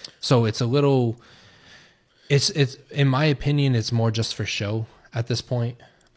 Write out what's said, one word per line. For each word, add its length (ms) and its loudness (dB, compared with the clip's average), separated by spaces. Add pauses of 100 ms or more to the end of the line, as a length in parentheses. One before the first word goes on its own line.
(200)
So 240 2
it's 160 -2
a 60 0
little, 540 2 (1080)
it's, 220 2
it's, 260 0 (140)
in 180 2
my 180 2
opinion, 480 2
it's 180 -2
more 180 2
just 240 -4
for 100 -6
show 420 -4 (280)
at 120 -4
this 140 -4
point. 380 -4 (380)